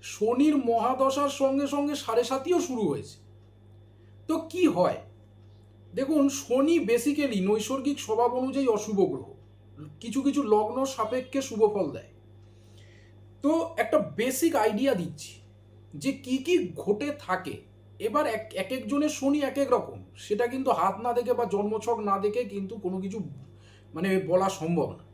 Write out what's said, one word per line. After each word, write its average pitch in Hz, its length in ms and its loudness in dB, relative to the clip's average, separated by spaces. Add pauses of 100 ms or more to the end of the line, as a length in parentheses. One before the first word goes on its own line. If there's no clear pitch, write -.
শনির 262 520 2 (120)
মহাদশার 269 720 2
সঙ্গে 277 340 2
সঙ্গে 285 200 0 (100)
সাড়ে 240 260 2
সাতিও 320 280 0 (100)
শুরু 240 220 -2
হয়েছে। - 260 -6 (1120)
তো 320 60 2 (160)
কি 359 120 -2 (140)
হয়? 175 220 2 (960)
দেখুন, 277 300 2 (200)
শনি 277 320 4 (140)
basically 240 600 2
নৈসর্গিক 262 580 0
স্বভাব 233 240 2 (100)
অনুযায়ী 262 360 0
অশুভ 202 220 -4 (120)
গ্রহ, 135 180 -8 (760)
কিছু 233 240 -4
কিছু 285 140 2 (140)
লগ্ন 220 240 2 (160)
সাপেক্ষে 254 540 -4
শুভ 214 120 -2 (140)
ফল 190 120 0 (100)
দেয়। - 140 -14 (1300)
তো 285 80 4 (300)
একটা - 160 2 (200)
বেসিক 262 380 0
আইডিয়া 240 380 2
দিচ্ছি - 380 -8 (600)
যে 247 160 -4 (140)
কি 254 120 -2 (100)
কি 349 80 4 (280)
ঘটে 208 260 0 (160)
থাকে। 180 300 -4 (520)
এবার 285 180 2 (100)
এক, 220 100 -4 (180)
এক - 160 -6
একজনের 285 400 0
শনি 277 200 2 (100)
এক 262 100 -4
এক 277 180 2
রকম, - 220 -4 (260)
সেটা 208 280 0
কিন্তু 262 260 -2
হাত - 260 2
না 247 80 0
দেখে 247 260 0
বা 240 60 0 (100)
জন্মছক 214 440 -2 (100)
না 196 160 2
দেখে 208 180 0 (100)
কিন্তু 196 220 -8 (100)
কোনো 185 200 -4
কিছু 202 140 -6 (760)
মানে 175 140 -2 (220)
বলা 190 180 4 (120)
সম্ভব 160 280 0 (100)
না। - 160 -20